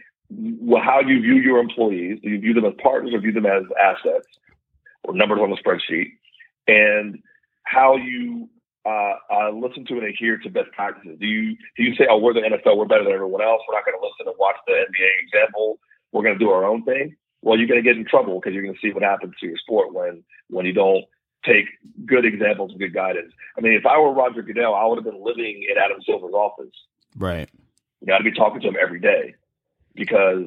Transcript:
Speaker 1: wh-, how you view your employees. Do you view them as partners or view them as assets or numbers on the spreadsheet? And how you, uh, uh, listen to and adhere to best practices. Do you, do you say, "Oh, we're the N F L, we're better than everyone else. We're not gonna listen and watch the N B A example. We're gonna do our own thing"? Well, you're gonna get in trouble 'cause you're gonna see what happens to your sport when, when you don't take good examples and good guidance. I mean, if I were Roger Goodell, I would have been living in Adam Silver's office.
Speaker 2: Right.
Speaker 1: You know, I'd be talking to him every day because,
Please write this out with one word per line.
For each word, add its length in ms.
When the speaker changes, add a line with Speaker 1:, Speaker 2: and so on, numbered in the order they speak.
Speaker 1:
wh-, 520
how 180
you 200
view 160
your 220
employees. 640
Do 80
you 100
view 140
them 100
as 180
partners 320
or 60
view 120
them 140
as 180
assets 460
or 120
numbers 260
on 100
the 60
spreadsheet? 560
And 520
how 320
you, 520
uh, 280
uh, 200
listen 360
to 80
and 100
adhere 340
to 100
best 240
practices. 460
Do 80
you, 300
do 60
you 140
say, 120
"Oh, 100
we're 160
the 100
N 100
F 120
L, 120
we're 80
better 180
than 80
everyone 300
else. 260
We're 60
not 100
gonna 180
listen 240
and 120
watch 180
the 80
N 180
B 100
A 220
example. 540
We're 100
gonna 160
do 120
our 140
own 200
thing"? 320
Well, 160
you're 100
gonna 140
get 160
in 80
trouble 340
'cause 140
you're 100
gonna 160
see 120
what 100
happens 380
to 60
your 120
sport 340
when, 320
when 160
you 80
don't 320
take 220
good 180
examples 460
and 100
good 140
guidance. 380
I 20
mean, 140
if 100
I 140
were 140
Roger 300
Goodell, 320
I 120
would 100
have 80
been 180
living 480
in 60
Adam 300
Silver's 260
office. 400
Speaker 2:
Right. 320
Speaker 1:
You 60
know, 80
I'd 100
be 80
talking 300
to 60
him 120
every 180
day 360
because, 520